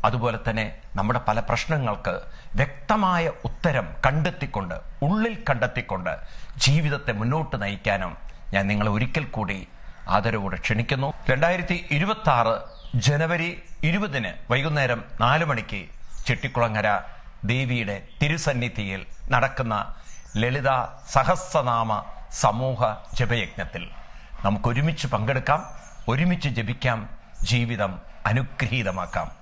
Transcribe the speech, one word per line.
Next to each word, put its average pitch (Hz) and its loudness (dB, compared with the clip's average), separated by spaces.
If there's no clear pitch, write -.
അതുപോലെ 113 2
തന്നെ 107 -2
നമ്മുടെ 107 2
പല 110 4
പ്രശ്നങ്ങൾക്ക് 113 0
വ്യക്തമായ 175 2
ഉത്തരം 127 0
കണ്ടെത്തിക്കൊണ്ട്, 135 0
ഉള്ളിൽ 214 2
കണ്ടെത്തിക്കൊണ്ട് 113 0
ജീവിതത്തെ 143 2
മുന്നോട്ട് 120 0
നയിക്കാനും 98 0
ഞാൻ 98 4
നിങ്ങളെ 104 2
ഒരിക്കൽ 127 2
കൂടി 98 -4
ആദരവോടെ 101 2
ക്ഷണിക്കുന്നു. 127 0
രണ്ടായിരത്തി 175 2
ഇരുപത്താറ് 143 4
ജനുവരി 160 2
ഇരുപതിന് 156 0
വൈകുന്നേരം 135 2
നാലു 147 6
മണിക്ക് 110 -4
ചെട്ടിക്കുളങ്ങര 107 2
ദേവിയുടെ 117 0
തിരുസന്നിധിയിൽ 120 -2
നടക്കുന്ന 120 0
ലളിത 131 2
സഹസ്രനാമ 120 2
സമൂഹ 117 2
ജപയജ്ഞത്തിൽ 95 0
നമുക്കൊരുമിച്ച് 123 2
പങ്കെടുക്കാം, 131 2
ഒരുമിച്ച് 160 2
ജപിക്കാം, 117 -2
ജീവിതം 107 2
അനുഗ്രഹീതമാക്കാം. 107 -2